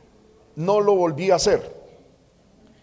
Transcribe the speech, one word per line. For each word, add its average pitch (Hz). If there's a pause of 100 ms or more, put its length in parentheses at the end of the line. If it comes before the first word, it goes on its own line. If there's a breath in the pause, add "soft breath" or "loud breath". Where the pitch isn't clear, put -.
(560)
No 196
lo 202
volví 175
a 180
hacer. - (1040 soft breath)